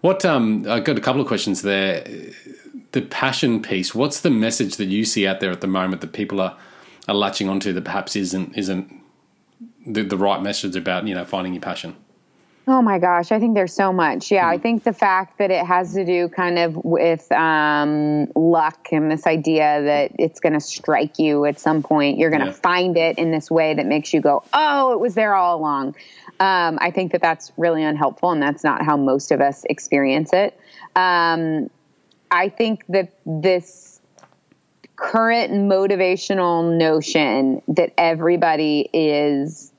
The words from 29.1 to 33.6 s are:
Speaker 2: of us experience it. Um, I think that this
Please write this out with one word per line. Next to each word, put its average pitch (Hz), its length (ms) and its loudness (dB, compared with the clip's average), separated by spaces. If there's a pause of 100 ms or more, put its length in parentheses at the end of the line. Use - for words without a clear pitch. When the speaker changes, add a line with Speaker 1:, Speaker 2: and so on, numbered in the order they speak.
Speaker 2:
of 139 120 2
us 139 260 -2
experience 139 640 0
it. 196 260 0 (380)
Um, 165 720 2 (640)
I 185 180 2
think 220 400 -2
that 185 220 0 (160)
this 170 720 -2 (960)